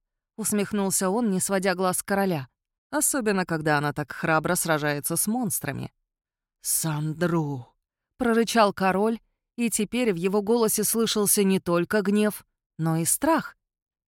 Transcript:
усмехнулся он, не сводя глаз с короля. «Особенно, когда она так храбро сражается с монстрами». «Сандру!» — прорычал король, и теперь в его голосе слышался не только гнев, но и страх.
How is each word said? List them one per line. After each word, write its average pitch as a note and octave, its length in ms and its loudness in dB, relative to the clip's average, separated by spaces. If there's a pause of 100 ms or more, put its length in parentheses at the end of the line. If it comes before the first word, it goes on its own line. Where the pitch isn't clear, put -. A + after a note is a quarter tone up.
(360)
усмехнулся G3+ 760 -2
он, A3+ 200 0
не F#3 100 0
сводя F#3+ 340 0
глаз F3+ 240 0
с - 40 -4
короля. F#3+ 460 -2 (420)
«Особенно, G#3+ 540 0
когда D#3 340 0
она D3 140 0
так D3 200 -8
храбро D#3+ 420 0
сражается D3+ 640 -2
с - 100 0
монстрами». F3 680 -4 (680)
«Сандру!» — D#3 1080 -2 (500)
прорычал A3+ 540 4
король, G3 480 0 (360)
и A#3 140 0
теперь A3+ 420 0
в E3+ 40 -4
его F#3+ 260 0
голосе A3 420 2
слышался G#3+ 600 2
не F#3+ 160 2
только F3 420 0
гнев, G#3 420 0 (340)
но D#3+ 180 0
и E3 80 0
страх. C#4 520 0 (520)